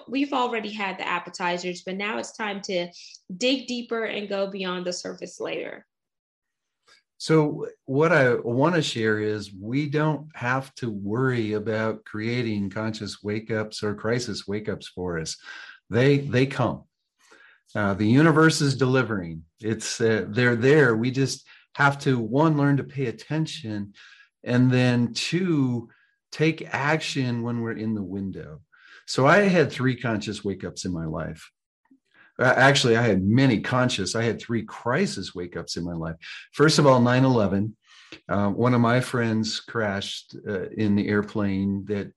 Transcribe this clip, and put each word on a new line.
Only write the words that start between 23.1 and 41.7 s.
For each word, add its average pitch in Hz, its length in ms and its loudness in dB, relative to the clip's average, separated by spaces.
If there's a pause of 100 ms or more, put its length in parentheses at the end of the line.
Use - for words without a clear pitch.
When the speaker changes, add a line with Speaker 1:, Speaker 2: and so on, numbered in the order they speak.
Speaker 2:
and 123 260 4
then 123 440 2
two, 143 760 -2 (420)
take 160 440 -2
action 131 720 -2
when 117 160 -4
we're 113 100 -4
in 110 240 -4
the 104 80 -4
window. 85 580 -8 (460)
So - 180 0
I 175 180 6
had 180 280 4
three 127 240 0
conscious 110 480 -4
wake-ups 95 420 -8
in 95 80 -4
my 82 120 -6
life. 80 440 -8 (920)
Uh, 127 160 6
actually, 131 400 6
I 117 60 4
had 98 200 2
many 117 380 4
conscious. 123 560 -2
I 113 80 0
had 107 160 -2
three 117 240 -4
crisis 120 680 -4
wake-ups 87 440 -10
in 87 80 -6
my 87 80 -6
life. 82 240 -8 (360)
First 151 280 6
of 143 80 6
all, 127 120 8
nine 123 240 6
eleven. 107 520 2 (520)
Uh, 101 200 0
one 117 260 2
of 120 60 4
my 120 200 4
friends 110 600 -2
crashed, - 720 -6 (140)
uh, 95 220 -6
in 104 260 0
the 104 100 2
airplane 101 800 -2